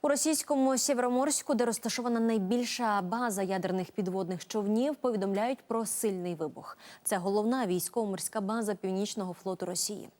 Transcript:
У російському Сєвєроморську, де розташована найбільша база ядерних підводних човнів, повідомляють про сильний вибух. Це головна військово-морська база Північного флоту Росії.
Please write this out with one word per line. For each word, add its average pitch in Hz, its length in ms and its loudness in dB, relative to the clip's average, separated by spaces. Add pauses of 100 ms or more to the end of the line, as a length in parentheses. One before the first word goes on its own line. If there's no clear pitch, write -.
У 294 60 2
російському 277 680 4
Сєвєроморську, 254 760 2
де 233 120 4
розташована 233 540 0
найбільша 226 800 2
база 208 400 -2
ядерних 185 500 -2
підводних 185 560 -2
човнів, 220 480 0
повідомляють 214 680 0
про 226 240 -2
сильний 180 500 -2
вибух. 156 420 -8 (260)
Це 208 140 0
головна 208 500 2
військово-морська 190 720 -2
база 214 340 -2
Північного 190 580 -4
флоту 185 320 -4
Росії. 185 440 -6 (100)